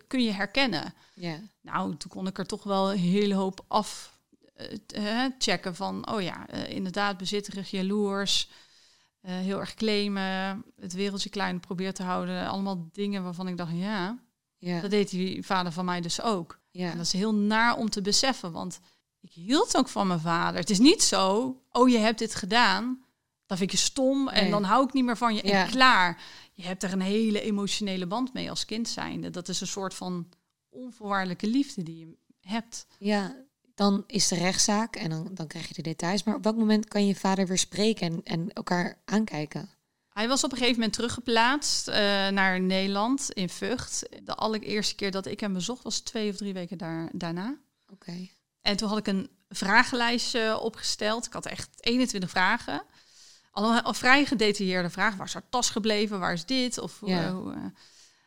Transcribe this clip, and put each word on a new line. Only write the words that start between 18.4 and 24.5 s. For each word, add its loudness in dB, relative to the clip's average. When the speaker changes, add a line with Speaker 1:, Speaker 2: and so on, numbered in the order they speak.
Speaker 1:
want -10
ik -20
hield 2
ook 4
van 0
mijn 2
vader. 0
Het -2
is 4
niet 10
zo, 2
oh, 6
je 6
hebt 4
dit -4
gedaan, 2
dan -4
vind 0
ik 0
je 4
stom 2
en 2
Speaker 2:
Nee. 4